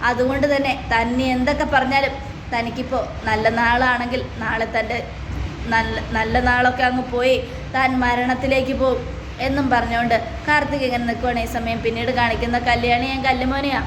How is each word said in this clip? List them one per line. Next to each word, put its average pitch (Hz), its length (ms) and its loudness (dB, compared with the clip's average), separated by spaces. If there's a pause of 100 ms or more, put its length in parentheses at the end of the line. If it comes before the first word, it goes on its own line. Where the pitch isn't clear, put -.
അതുകൊണ്ട് 254 440 2
തന്നെ 277 200 2 (180)
തന്നെ 240 340 2 (100)
എന്തൊക്കെ 285 380 0
പറഞ്ഞാലും 269 400 2 (400)
തനിക്കിപ്പോൾ 240 500 -4 (260)
നല്ല 220 200 2
നാളാണെങ്കിൽ 240 720 2 (220)
നാളെ 226 320 -2
തൻ്റെ 226 220 -2 (760)
നല്ല, 226 220 2 (220)
നല്ല 220 180 0 (140)
നാളൊക്കെ 247 400 4
അങ്ങ് 254 220 -2
പോയി 247 240 4 (400)
താൻ 262 160 2 (140)
മരണത്തിലേക്ക് 254 800 0
പോവും" 254 180 2 (460)
എന്നും 269 260 0
പറഞ്ഞുകൊണ്ട് 233 440 2 (300)
കാർത്തിക് 285 400 2
ഇങ്ങനെ 240 240 -2
നിൽക്കുവാണ്. 240 280 -2
ഈ 226 180 -4
സമയം 226 280 -4
പിന്നീട് 233 340 -2
കാണിക്കുന്ന 233 400 2 (100)
കല്യാണിയും 240 580 0
കല്ലുമോനെയാ. 262 600 0